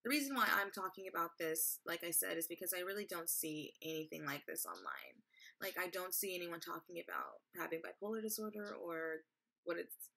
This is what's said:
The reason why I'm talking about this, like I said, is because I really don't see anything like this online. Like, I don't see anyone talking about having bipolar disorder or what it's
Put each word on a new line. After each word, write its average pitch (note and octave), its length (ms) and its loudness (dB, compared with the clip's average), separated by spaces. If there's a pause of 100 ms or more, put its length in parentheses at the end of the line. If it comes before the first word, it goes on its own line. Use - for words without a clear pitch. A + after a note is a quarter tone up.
The A#3+ 80 0
reason C#4 240 6
why A3+ 160 8
I'm G3 200 6
talking F#3+ 360 -4
about E3+ 320 0
this, E3 480 2
like E3+ 160 0
I E3+ 80 -2
said, E3+ 260 4
is E3 100 0
because F3+ 280 -2
I F3+ 60 0
really G3 280 -2
don't E3+ 200 -2
see D#3 420 0 (100)
anything D#3 440 -4
like C#3+ 200 -2
this - 220 -4
online. D2 560 -8 (380)
Like, G3 180 -2
I F3+ 80 0
don't F#3 260 -2
see F#3+ 220 2
anyone E3+ 240 -4
talking E3+ 400 -6
about D2+ 400 -4 (160)
having E3 240 0
bipolar G#3+ 420 -2
disorder G#3+ 540 -2
or D#3+ 480 -2 (400)
what E3+ 140 2
it's - 180 -4 (220)